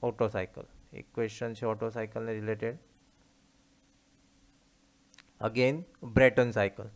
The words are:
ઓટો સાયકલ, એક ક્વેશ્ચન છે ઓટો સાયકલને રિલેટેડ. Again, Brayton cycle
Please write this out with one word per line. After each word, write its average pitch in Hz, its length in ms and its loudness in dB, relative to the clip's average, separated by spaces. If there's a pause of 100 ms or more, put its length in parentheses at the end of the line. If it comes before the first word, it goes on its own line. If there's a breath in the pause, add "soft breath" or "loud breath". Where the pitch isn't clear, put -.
ઓટો 117 260 0
સાયકલ, 98 360 -6 (280)
એક - 220 -14
ક્વેશ્ચન 113 400 -4
છે 113 120 -6
ઓટો 110 240 -2
સાયકલને 113 420 -6
રિલેટેડ. 110 460 -4 (2750)
Again, 127 300 2 (300)
Brayton 123 480 6
cycle 101 440 0